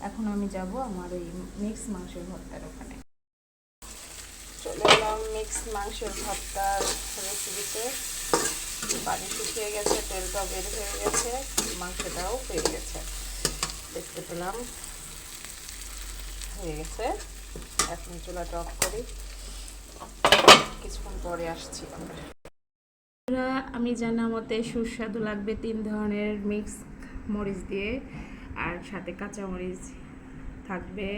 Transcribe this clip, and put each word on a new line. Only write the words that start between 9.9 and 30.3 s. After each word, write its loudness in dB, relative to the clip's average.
তেলটাও -2
বের -2
হয়ে -2
গেছে, 2
মাংসটাও -2
হয়ে 0
গেছে, -4
দেখতে -6
পেলাম -2
হয়ে -4
গেছে। -6
এখন -10
চুলাটা -4
অফ -6
করি, 2
কিছুক্ষণ -6
পরে -2
আসছি -8
আমরা। -8
বন্ধুরা, 2
আমি 4
জানা 4
মতে 0
সুস্বাদু 0
লাগবে 0
তিন 0
ধরনের 2
মিক্স -2
মরিচ 0
দিয়ে, 0
আর -2
সাথে -6
কাঁচা -6
মরিচ -4